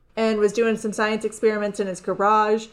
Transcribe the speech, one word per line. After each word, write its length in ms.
and 240
was 140
doing 240
some 160
science 320
experiments 560
in 60
his 120
garage. 720